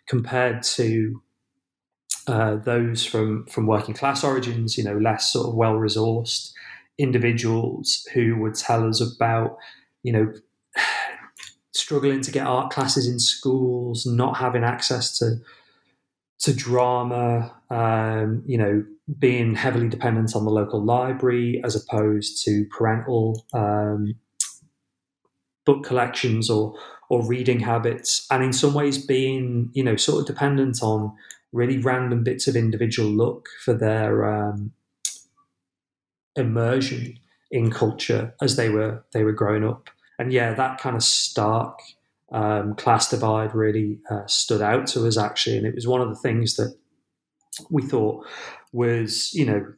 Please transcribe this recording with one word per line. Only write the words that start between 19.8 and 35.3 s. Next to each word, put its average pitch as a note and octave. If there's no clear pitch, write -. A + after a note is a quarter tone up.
dependent A2+
on G#2+
the G#2+
local G#2
library B2
as A2
opposed G#2+
to G#2
parental, A2+
um, G#2
book C#3
collections B2
or, G#2+
or A#2+
reading B2
habits, A#2
and C3
in C3
some C#3+
ways C#3+
being, C3
you C3+
know, A2+
sort -
of C#3+
dependent C3+
on G#2+
really B2
random B2
bits B2+
of C3+
individual A2+
luck A2
for B2
their, A2
um, G#2